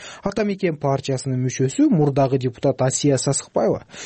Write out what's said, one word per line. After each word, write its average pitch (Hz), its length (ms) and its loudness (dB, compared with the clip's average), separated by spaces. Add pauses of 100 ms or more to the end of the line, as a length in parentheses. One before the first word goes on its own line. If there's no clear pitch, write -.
(240)
Ата 202 200 -2
мекен 190 340 -2
партиясынын 135 680 -2
мүчөсү, 135 440 2
мурдагы 139 480 2
депутат 127 440 -2
Асия 131 360 2
Сасыкбаева - 680 -2 (200)